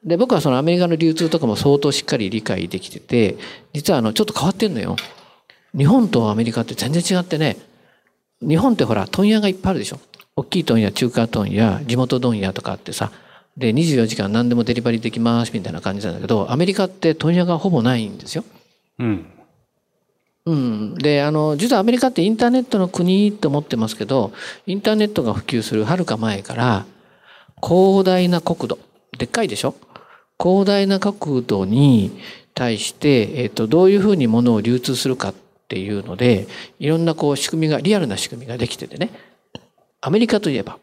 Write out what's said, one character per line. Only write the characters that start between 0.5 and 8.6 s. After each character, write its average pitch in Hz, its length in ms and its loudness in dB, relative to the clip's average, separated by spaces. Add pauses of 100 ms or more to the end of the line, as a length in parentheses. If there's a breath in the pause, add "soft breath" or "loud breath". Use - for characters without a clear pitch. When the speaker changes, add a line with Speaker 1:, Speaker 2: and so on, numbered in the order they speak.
Speaker 1:
の 127 80 2
ア 135 40 0
メ 165 100 2
リ 175 60 2
カ 180 80 2
の 170 100 0
流 160 180 2
通 160 160 -2
と 165 100 0
か 139 60 -2
も 104 100 0
相 143 220 4
当 143 140 0
し - 100 -4
っ - 20 -12
か 143 140 -2
り 104 100 -2
理 107 140 -4
解 95 260 -4
で 92 100 -8
き - 120 -12
て - 100 -16
て、 113 360 0 (360 loud breath)
実 147 220 -2
は 135 60 2
あ - 20 0
の、 107 100 0
ち 110 80 -2
ょ 214 40 2
っ - 20 -4
と - 80 -10
変 - 100 -4
わ 180 60 2
っ - 40 -4
て 220 120 -2
ん 180 80 -4
の 113 60 -6
よ。 92 160 -6 (800 loud breath)
日 139 120 2
本 226 220 6
と 104 220 2
ア 104 40 0
メ 113 100 0
リ 117 80 -2
カ 120 80 -2
っ 117 60 -2
て - 80 -10
全 123 180 -4
然 175 260 0
違 180 40 0
っ - 20 -4
て 165 140 -6
ね、 143 180 0 (920 soft breath)
日 160 120 2
本 233 160 4